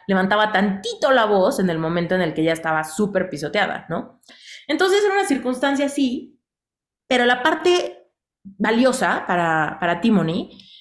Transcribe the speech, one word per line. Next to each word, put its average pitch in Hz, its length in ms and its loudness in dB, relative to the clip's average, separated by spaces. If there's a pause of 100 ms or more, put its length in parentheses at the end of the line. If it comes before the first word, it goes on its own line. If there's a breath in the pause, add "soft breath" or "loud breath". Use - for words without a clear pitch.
levantaba 196 440 2
tantito 202 600 0
la 240 140 4
voz 208 340 2
en 190 100 2
el 160 80 -2
momento 165 380 -2
en 185 60 2
el 156 120 -2
que 160 80 -2
ella 160 120 2
estaba 160 300 -2
súper 190 460 -2
pisoteada, 156 580 -4
¿no? - 320 -10 (480 loud breath)
Entonces, 381 380 2
era 392 80 2
una 392 140 0
circunstancia 269 580 -2
así, 277 540 -4 (680)
pero 247 180 2
la 247 180 2
parte 349 680 0 (340)
valiosa 233 840 0
para, 165 520 0
para 175 220 -2
Timony 196 560 0 (240 loud breath)